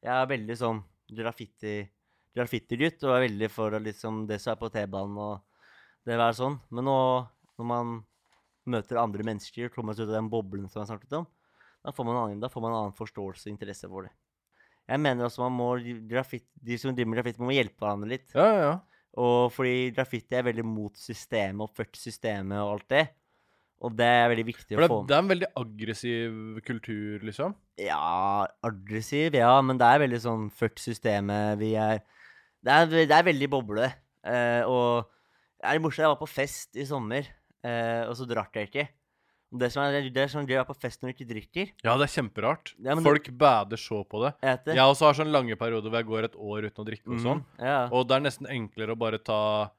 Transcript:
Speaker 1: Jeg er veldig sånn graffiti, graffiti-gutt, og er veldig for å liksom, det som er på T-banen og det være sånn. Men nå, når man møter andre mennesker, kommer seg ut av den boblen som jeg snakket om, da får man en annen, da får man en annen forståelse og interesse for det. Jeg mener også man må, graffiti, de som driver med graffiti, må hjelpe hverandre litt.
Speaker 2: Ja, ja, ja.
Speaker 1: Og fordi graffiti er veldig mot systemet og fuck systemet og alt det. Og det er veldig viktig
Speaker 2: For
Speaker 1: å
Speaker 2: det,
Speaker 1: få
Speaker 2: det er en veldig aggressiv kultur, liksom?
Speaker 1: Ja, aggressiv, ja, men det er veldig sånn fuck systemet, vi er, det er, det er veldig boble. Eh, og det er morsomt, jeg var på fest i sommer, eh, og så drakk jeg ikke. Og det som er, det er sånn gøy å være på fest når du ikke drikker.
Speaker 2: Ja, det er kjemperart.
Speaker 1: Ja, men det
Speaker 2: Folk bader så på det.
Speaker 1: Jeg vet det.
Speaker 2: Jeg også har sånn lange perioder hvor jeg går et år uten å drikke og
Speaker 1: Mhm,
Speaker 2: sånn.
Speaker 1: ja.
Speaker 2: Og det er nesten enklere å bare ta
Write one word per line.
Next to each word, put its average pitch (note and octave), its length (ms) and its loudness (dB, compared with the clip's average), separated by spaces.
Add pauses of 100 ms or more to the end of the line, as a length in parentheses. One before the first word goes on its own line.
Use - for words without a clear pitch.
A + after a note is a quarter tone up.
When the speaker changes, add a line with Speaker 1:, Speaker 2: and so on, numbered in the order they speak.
Speaker 1:
Jeg A#2+ 80 -4
er C3 160 2
veldig A#2 300 -4
sånn A2+ 260 -2 (300)
graffiti, G#2+ 720 -8 (480)
graffiti-gutt, B2 680 -2
og C3 120 2
er B2+ 140 4
veldig G#2+ 220 -4
for A2 200 -4
å G#2+ 80 -4
liksom, G#2+ 480 -8
det G#2+ 140 -4
som A#2+ 120 -6
er - 60 -8
på A2+ 120 -8
T-banen G2+ 460 -6
og G#2 240 -8 (640)
det A#2 120 -2
være A#2 180 4
sånn. C3 240 -4 (120)
Men B2 140 -4
nå, C3+ 120 2 (640)
når A#2+ 60 -8
man A#2 380 -4 (640)
møter A#2+ 300 -2
andre G#2+ 260 0
mennesker, A2+ 460 -8
kommer G#2+ 260 -8
seg A2 120 -6
ut A2 80 -2
av A2 60 0
den A2 80 -4
boblen G2+ 400 -6
som G#2+ 120 -10
jeg G#2 80 -10
snakket A2 300 -12
om, E3+ 80 -8 (560)
da C#3+ 80 -10
får C3 140 -6
man A#2 100 -2
en B2 80 0
annen, G#2 180 -6
da A#2+ 60 -6
får B2 140 -10
man A2+ 100 -4
en A2+ 60 -2
annen G2+ 200 -4
forståelse G2+ 500 -12
og G#2 100 -10
interesse G2+ 320 -14
for F#2+ 140 -12
det. F#2 80 -18 (760)
Jeg C3+ 100 0
mener B2 260 2
også A#2+ 140 -6 (100)
man B2+ 80 -4
må, A#2+ 120 0 (400)
graffiti, B2 360 -4 (180)
de A#2 140 -4
som C3 160 -4
driver A#2+ 160 0
med A2+ 140 0
graffiti, A#2 180 -6
må B2+ 120 -2
hjelpe B2 280 0
hverandre G#2 280 -4
litt. B2+ 240 -10
Speaker 2:
Ja, D#3 120 6
ja, G#3+ 160 6
ja. D#3 180 2 (380)
Speaker 1:
Og B2 340 4
fordi B2+ 420 0
graffiti B2+ 440 -4
er B2+ 60 0
veldig A#2 220 -2
mot G#2+ 300 -6
systemet G#2 680 -4
og A2 140 -8
fuck - 220 -8
systemet G2+ 640 -6
og G#2 160 -2
alt - 120 -12
det. C#3+ 180 4 (760)
Og A#2+ 160 -6
det A#2+ 80 4
er A#2+ 240 8
veldig A2+ 160 2
viktig A2+ 320 -8
Speaker 2:
For - 0 -
Speaker 1:
å D#3+ 80 6
Speaker 2:
det, E3 80 6
Speaker 1:
få G#2+ 140 2
Speaker 2:
det C#3 80 6
er E3 80 6
en G3 80 2
veldig F#3 160 0 (100)
aggressiv A2 1080 -6
kultur, G#2 600 -6
liksom? D3+ 300 -6 (220)
Speaker 1:
Ja, F#2 680 0 (160)
aggressiv, A2 720 -4
ja, B2 280 8
men C3 200 2
det A#2+ 80 8
er D3 160 8
veldig A#2+ 160 -2
sånn A2+ 320 -2
fuck - 240 -2
systemet, G#2 800 -2
vi A2 160 -2
er, G#2+ 300 0 (600)
det B2 140 2
er, D#3+ 140 6 (180)
det D3+ 80 10
er E3+ 80 8
veldig C#3 240 2
boble. B2 400 0 (320)
Eh, A#2+ 480 2
og A#2+ 400 2 (480)
det - 160 -10
er D#3+ 80 2
morsomt, D#3+ 240 -2
jeg D3+ 80 6
var C#3 80 -2
på D3+ 80 -10
fest - 480 -6
i C#3 80 -6
sommer, C3+ 400 -4 (400)
eh, A#2 400 -2
og A#2 140 -8
så B2+ 100 -8
drakk A2 320 -4
jeg G#2 80 -8
ikke. C#3+ 180 -4 (640)
Og B2 80 -10
det B2 140 0
som C#3+ 100 -2
er, C#3+ 300 0
det C3 80 2
er C#3 100 2
sånn C#3+ 160 -4
gøy C3 80 0
å C3 60 4
være B2+ 100 -2
på - 80 -12
fest - 220 -8
når B2+ 100 -6
du - 60 -10
ikke A#2 160 -14
drikker. E3+ 380 -8 (120)
Speaker 2:
Ja, A#2 160 4
det C#3+ 60 6
er - 160 -6
kjemperart. A2 560 -4
Speaker 1:
Ja, B2+ 160 -4
men D#3+ 80 2
det D#3+ 80 8
Speaker 2:
Folk D3 260 2
bader A2+ 460 4
så - 160 -6 (100)
på G#2+ 160 -4
det. C#3+ 60 0 (160)
Speaker 1:
Jeg C3+ 140 4
vet - 100 -18
det. D#3 80 0
Speaker 2:
Jeg C3+ 160 10
også D3+ 160 8
har C#3 80 4
sånn D#3 160 0
lange B2 260 2
perioder A2+ 320 -2
hvor A#2 80 0
jeg A2 80 -4
går A2 220 -2
et - 100 -14
år G#2 300 -6
uten G#2+ 160 -12
å - 20 -8
drikke A2 220 -12
og A#2+ 80 -4
Speaker 1:
Mhm, A#2 80 -4
Speaker 2:
sånn. C#3+ 160 0 (180)
Speaker 1:
ja. C3 220 0 (100)
Speaker 2:
Og B2+ 160 4
det C3 80 4
er C#3 140 2
nesten C3+ 180 -10
enklere A2+ 480 -6
å - 60 -14
bare A2 180 -2
ta G#2+ 220 -2 (380)